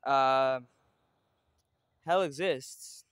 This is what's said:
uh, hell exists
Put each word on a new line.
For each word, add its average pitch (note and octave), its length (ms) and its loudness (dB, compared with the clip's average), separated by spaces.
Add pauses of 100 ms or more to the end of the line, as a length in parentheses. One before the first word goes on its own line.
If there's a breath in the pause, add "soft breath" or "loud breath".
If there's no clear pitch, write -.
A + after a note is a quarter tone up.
uh, C3 540 2 (1500)
hell F3+ 160 4
exists D3 880 -6